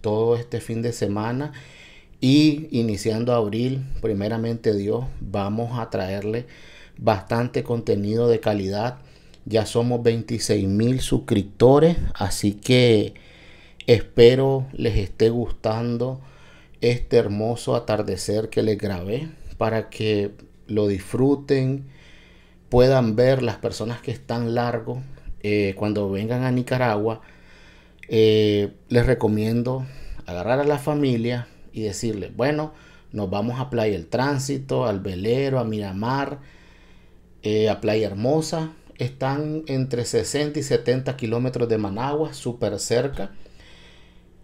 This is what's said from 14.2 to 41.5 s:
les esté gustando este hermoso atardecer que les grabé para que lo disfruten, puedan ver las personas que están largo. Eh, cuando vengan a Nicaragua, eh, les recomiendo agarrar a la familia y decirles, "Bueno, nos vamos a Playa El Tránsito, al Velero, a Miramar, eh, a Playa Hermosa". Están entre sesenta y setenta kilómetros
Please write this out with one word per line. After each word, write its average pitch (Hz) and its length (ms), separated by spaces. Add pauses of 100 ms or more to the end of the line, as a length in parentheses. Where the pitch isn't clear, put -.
les 110 260
esté 107 320
gustando 120 920 (600)
este 120 360
hermoso 110 580
atardecer 104 720
que - 140
les 107 160
grabé 101 480 (300)
para 110 320
que 104 420 (360)
lo 107 200
disfruten, 135 1000 (840)
puedan 123 460
ver 127 280
las 113 140
personas 113 440
que - 100
están 117 440
largo. 120 480 (400)
Eh, 104 340
cuando 104 320
vengan 113 340
a 131 80
Nicaragua, 120 680 (880)
eh, 107 640 (160)
les 120 180
recomiendo 117 800 (400)
agarrar 90 340
a 143 60
la 147 140
familia 123 680 (240)
y 110 100
decirles, 104 520
"Bueno, 151 380 (400)
nos 104 180
vamos 110 300
a 135 100
Playa 107 280
El 82 100
Tránsito, 131 800
al 101 160
Velero, 113 580
a 117 60
Miramar, 110 760 (1040)
eh, 107 260
a 98 120
Playa 110 260
Hermosa". 156 640 (260)
Están 147 680
entre 131 380
sesenta 143 520
y 143 60
setenta 131 540
kilómetros 120 500